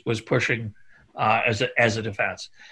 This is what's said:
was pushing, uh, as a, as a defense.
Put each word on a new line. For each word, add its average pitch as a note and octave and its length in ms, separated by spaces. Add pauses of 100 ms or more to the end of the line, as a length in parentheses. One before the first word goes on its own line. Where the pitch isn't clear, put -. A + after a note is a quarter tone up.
was A2+ 140
pushing, A#2 540 (420)
uh, A2+ 320
as A2 140
a, B2+ 80 (100)
as A2+ 160
a A2+ 60
defense. G2+ 480 (220)